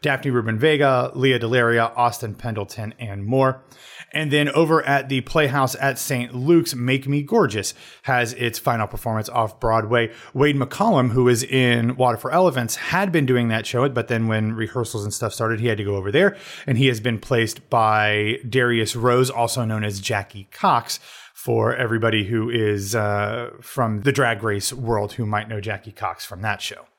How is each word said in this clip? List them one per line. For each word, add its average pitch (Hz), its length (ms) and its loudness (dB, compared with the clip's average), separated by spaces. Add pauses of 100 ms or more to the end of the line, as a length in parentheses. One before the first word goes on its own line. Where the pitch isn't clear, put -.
Daphne 139 300 -2
Rubin 113 260 0
Vega, 135 560 2
Leah 127 260 2
Delaria, 117 580 2
Austin 117 360 0
Pendleton, 107 640 -8
and 101 280 -10
more. 131 360 2 (520)
And 151 180 -2
then 147 160 4
over 156 360 4
at 139 260 0
the 131 120 0
Playhouse 139 540 0
at 135 240 -2
Saint 123 340 -4
Luke's, 151 400 4
Make 127 320 0
Me 143 160 0
Gorgeous 143 520 0 (300)
has 120 300 0
its 120 240 -4
final 113 300 -2
performance 110 400 -4
off 113 320 -2
Broadway. 113 540 0 (200)
Wade 139 220 2
McCollum, 139 560 2
who 123 160 4
is 123 160 4
in 123 540 2
Water 123 180 2
for 127 160 -6
Elephants, 147 540 2
had 190 260 0
been 156 140 2
doing 123 220 2
that 110 180 -2
show, 127 240 0
but 120 180 -4
then 113 200 0
when 110 260 0
rehearsals 110 500 -4
and 104 100 -6
stuff 110 200 -6
started, 110 260 -2
he 117 80 0
had 110 100 0
to 107 60 -6
go 101 120 -2
over 98 160 -4
there. 190 260 2 (300)
And 123 100 0
he 131 100 4
has 117 120 0
been 113 200 -2
placed 113 500 -2
by 107 680 2 (100)
Darius 120 480 0
Rose, 123 340 4
also 117 360 -2
known 107 180 -2
as 101 160 -4
Jackie 98 520 -6
Cox, - 480 0 (340)
for 113 420 0
everybody 110 500 0
who 113 240 -2
is, 104 460 -2
uh, 104 540 -2 (120)
from 110 400 -2
the 135 100 2
Drag 117 320 0
Race 101 280 -2
world 113 420 -2
who 117 120 -4
might 107 240 -2
know 107 100 -6
Jackie 101 320 -8
Cox - 340 -8
from 92 180 -14
that 104 180 -4
show. - 240 -12 (140)